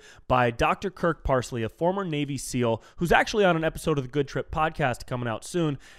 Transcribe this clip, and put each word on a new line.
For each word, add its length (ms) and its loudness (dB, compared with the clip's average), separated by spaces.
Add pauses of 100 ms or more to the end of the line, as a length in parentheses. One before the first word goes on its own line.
(280)
by 240 4
Doctor 380 0
Kirk 340 -2
Parsley, 400 0
a 60 -2
former 340 -2
Navy 340 -4
seal, 460 0 (140)
who's 160 2
actually 320 4
on 100 6
an 80 0
episode 340 -2
of 60 -2
the 80 -10
Good 160 -2
Trip 240 -8
podcast 560 -2
coming 220 -4
out 160 -6
soon. 320 -2 (220)